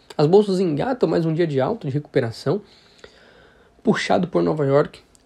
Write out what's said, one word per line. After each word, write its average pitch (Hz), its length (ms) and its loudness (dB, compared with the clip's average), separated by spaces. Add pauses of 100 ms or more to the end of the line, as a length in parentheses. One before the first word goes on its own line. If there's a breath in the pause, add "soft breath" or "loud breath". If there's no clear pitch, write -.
(180 loud breath)
As 147 100 4
bolsas 196 320 4
engatam 180 480 -2
mais 170 180 0
um 160 80 0
dia 165 140 0
de 139 140 -2
alta, 190 260 -4
de 131 60 -6
recuperação, 143 680 -4 (1200 soft breath)
puxado 190 460 0
por 170 160 0
Nova 156 220 -2
York, 143 340 0 (260)